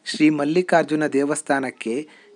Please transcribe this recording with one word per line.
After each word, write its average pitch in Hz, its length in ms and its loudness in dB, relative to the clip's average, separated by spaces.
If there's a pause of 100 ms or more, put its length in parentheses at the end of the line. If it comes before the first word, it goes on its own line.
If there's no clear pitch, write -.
ಶ್ರೀ 151 240 2
ಮಲ್ಲಿಕಾರ್ಜುನ 156 800 0
ದೇವಸ್ಥಾನಕ್ಕೆ 139 1000 -2 (280)